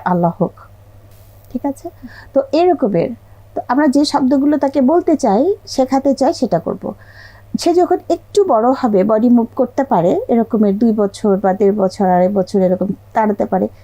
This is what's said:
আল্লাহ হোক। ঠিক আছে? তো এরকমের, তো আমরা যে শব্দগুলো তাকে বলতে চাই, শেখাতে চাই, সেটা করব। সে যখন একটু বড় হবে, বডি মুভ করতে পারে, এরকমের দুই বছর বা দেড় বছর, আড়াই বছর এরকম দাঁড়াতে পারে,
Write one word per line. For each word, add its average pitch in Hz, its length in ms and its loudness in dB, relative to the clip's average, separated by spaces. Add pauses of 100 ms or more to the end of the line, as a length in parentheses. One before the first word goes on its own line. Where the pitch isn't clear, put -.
আল্লাহ 175 360 0
হোক। 175 120 -2 (1000)
ঠিক 254 140 -6
আছে? 285 240 -8 (440)
তো 269 80 2 (100)
এরকমের, 285 580 0 (440)
তো - 140 -6
আমরা 277 200 0
যে 285 160 2
শব্দগুলো 285 540 0
তাকে 285 220 -2
বলতে 320 360 2
চাই, 262 380 0 (120)
শেখাতে 269 480 -2
চাই, 277 200 0
সেটা 202 240 -2
করব। - 340 -8 (680)
সে 339 140 0
যখন 359 220 2 (120)
একটু 359 360 0
বড় 247 360 2
হবে, 202 240 2
বডি 220 240 2
মুভ 240 180 4 (100)
করতে 269 280 -2
পারে, 214 440 0
এরকমের 220 500 0
দুই 233 140 2
বছর 202 440 0
বা 196 160 0
দেড় 196 220 2
বছর, 196 320 -2
আড়াই 180 220 2
বছর 202 320 -2
এরকম 185 260 0 (280)
দাঁড়াতে 214 300 -2
পারে, 202 240 -2 (160)